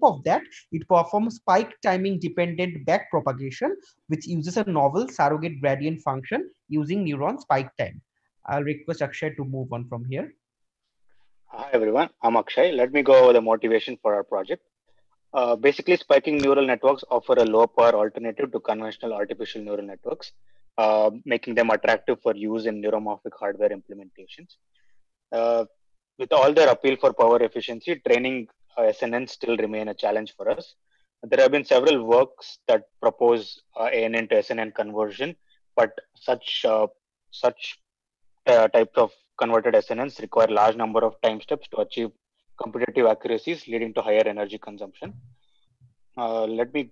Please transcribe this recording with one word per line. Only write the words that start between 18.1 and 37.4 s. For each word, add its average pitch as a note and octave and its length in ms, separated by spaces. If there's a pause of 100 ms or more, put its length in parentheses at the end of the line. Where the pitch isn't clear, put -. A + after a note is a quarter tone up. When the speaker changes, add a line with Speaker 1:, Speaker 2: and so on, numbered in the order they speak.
Speaker 2:
to A2+ 80
conventional A2 520
artificial G#2 500
neural G#2 220
networks, G2+ 480 (460)
uh, G#2+ 320 (140)
making A#2+ 300
them A#2 160
attractive A2+ 520
for A2+ 120
use G#2+ 320
in G#2+ 160
neuromorphic G#2+ 560
hardware G2+ 320
implementations. G2 840 (760)
Uh, A#2 320 (540)
with B2+ 140
all C#3+ 200
their D3+ 160
appeal C3 280
for C3 160
power A#2 300
efficiency, A#2 540 (100)
training, B2 420 (280)
uh, A#2+ 60
S G#2+ 200
N A#2+ 200
Ns B2 100
still A#2 240
remain G#2+ 320
a G#2 60
challenge G#2+ 420
for G2+ 140
us. - 240 (480)
There B2 180
have C3 120
been C#3+ 120
several C3+ 400
works A#2+ 640
that A2 180 (160)
propose, A#2 640 (160)
uh, A2+ 60
A A#2+ 200
N A2+ 100
N A2+ 140
to A2 100
S G#2 120
N A2+ 80
N G#2+ 140
conversion, G#2+ 640 (380)
but A2+ 180 (240)
such, - 500
uh, A2 200 (440)
such, - 480 (680)